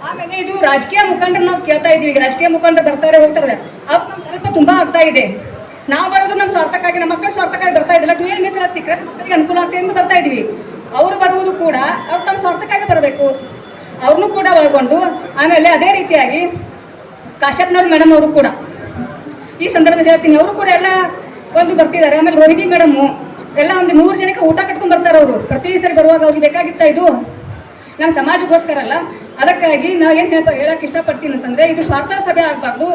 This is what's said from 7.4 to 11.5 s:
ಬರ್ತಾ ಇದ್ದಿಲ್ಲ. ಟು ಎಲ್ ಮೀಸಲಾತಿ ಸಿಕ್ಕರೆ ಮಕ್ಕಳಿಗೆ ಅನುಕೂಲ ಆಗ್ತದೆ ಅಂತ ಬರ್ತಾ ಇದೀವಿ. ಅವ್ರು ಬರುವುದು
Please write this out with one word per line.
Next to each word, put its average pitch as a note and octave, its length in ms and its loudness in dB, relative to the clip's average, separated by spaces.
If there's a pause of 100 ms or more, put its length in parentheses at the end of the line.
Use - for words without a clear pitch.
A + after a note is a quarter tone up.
ಬರ್ತಾ D#4+ 200 0
ಇದ್ದಿಲ್ಲ. D#4+ 200 2
ಟು F4 120 -4
ಎಲ್ F#4 160 -4
ಮೀಸಲಾತಿ F#4+ 300 -4
ಸಿಕ್ಕರೆ F4 320 -6
ಮಕ್ಕಳಿಗೆ F4+ 300 -8
ಅನುಕೂಲ E4 240 0
ಆಗ್ತದೆ F4 200 -4
ಅಂತ F#4 140 -4
ಬರ್ತಾ F4+ 260 2
ಇದೀವಿ. B3+ 400 -4 (360)
ಅವ್ರು F4+ 240 0
ಬರುವುದು F#4 340 0